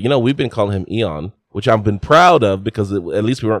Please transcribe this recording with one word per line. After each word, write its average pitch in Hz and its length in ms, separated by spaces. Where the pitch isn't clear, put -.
You 107 80
know, 139 80
we've 127 180
been 139 140
calling 104 240
him 95 140
Ewan, 90 440
which 101 180
I've 113 160
been 104 160
proud 160 440
of 98 200
because 104 280
it, 98 120
at 101 100
least 123 200
we 113 60
weren't 110 100